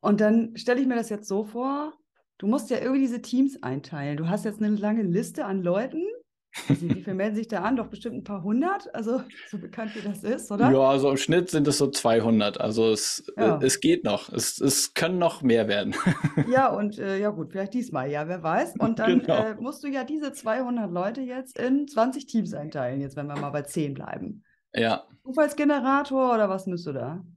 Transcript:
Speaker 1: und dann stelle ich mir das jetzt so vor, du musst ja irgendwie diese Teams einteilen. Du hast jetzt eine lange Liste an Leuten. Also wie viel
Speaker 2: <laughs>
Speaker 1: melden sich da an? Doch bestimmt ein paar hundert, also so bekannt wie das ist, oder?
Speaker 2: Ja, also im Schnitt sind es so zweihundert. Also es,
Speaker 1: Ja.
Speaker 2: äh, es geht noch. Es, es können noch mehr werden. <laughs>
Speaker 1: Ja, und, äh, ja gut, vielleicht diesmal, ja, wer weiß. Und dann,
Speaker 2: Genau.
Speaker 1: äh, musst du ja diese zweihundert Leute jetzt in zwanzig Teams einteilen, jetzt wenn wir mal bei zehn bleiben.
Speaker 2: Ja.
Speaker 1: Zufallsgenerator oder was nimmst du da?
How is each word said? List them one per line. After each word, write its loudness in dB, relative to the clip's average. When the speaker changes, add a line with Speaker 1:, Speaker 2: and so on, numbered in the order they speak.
Speaker 1:
und 4
dann 4
stelle 0
ich 2
mir 0
das -2
jetzt -6
so -2
vor, -6
du -2
musst 0
ja 0
irgendwie 2
diese 0
Teams 0
einteilen. -4
Du -2
hast 0
jetzt -4
eine 2
lange 0
Liste -2
an -2
Leuten. 0
Also 2
wie -4
viel -6
Speaker 2:
<laughs> -4
Speaker 1:
melden -2
sich -4
da -4
an? 2
Doch -4
bestimmt -10
ein -10
paar -8
hundert, -2
also -2
so -10
bekannt -10
wie -10
das -8
ist, -4
oder? 4
Speaker 2:
Ja, 6
also 6
im 2
Schnitt 2
sind 4
es 2
so 4
zweihundert. 4
Also 4
es, -2
Speaker 1:
Ja. 4
Speaker 2:
äh, 2
es 2
geht 2
noch. -2
Es, -4
es 2
können 0
noch 0
mehr 4
werden. 0
<laughs> -2
Speaker 1:
Ja, 4
und, -2
äh, -4
ja 0
gut, -8
vielleicht -6
diesmal, -4
ja, -4
wer -6
weiß. 0
Und 0
dann, 4
Speaker 2:
Genau. 2
Speaker 1:
äh, -4
musst -10
du -6
ja -4
diese -6
zweihundert -4
Leute -4
jetzt -10
in 0
zwanzig 0
Teams -2
einteilen, -4
jetzt -6
wenn -8
wir -6
mal -6
bei -2
zehn -4
bleiben. -10
Speaker 2:
Ja. 0
Speaker 1:
Zufallsgenerator 2
oder 4
was -2
nimmst -4
du -6
da? -6